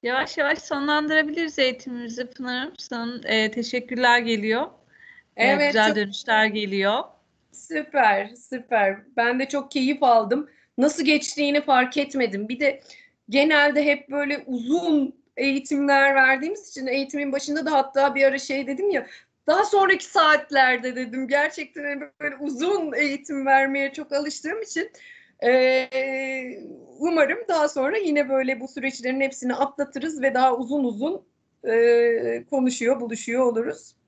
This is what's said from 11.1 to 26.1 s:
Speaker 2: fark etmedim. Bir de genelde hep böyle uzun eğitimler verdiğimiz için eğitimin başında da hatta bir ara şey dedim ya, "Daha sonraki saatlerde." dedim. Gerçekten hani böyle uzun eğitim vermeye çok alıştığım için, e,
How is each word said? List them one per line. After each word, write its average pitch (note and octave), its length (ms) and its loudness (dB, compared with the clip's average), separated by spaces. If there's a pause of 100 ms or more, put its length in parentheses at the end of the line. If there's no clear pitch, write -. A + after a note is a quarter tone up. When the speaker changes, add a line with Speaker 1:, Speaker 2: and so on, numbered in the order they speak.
Speaker 2:
fark B3+ 320 2
etmedim. A#3 520 -2
Bir B3 120 -6
de C#4 200 0 (480)
genelde D4 560 4
hep C#4+ 260 0
böyle C#4+ 360 -4
uzun C#4 760 -2 (160)
eğitimler C#4 760 2
verdiğimiz C4+ 540 2
için C4 180 -10
eğitimin C#4 460 -4
başında D4 340 -4
da D#4 60 -2
hatta C4+ 420 2
bir C#4 100 2
ara C4+ 140 4
şey C4+ 280 -6
dedim C#4 240 -2
ya, D4+ 160 -2 (400)
"Daha F4+ 180 4
sonraki G4 400 2
saatlerde." C4+ 920 2
dedim. B3+ 320 -6
Gerçekten D4 560 -2
hani C#4+ 260 -8 (100)
böyle D4 160 -6
uzun D4+ 560 -2
eğitim C#4 540 -4
vermeye C4+ 460 2
çok D4 200 -12
alıştığım D4+ 500 -6
için, G4 280 -8 (540)
e, C4 440 4 (1080)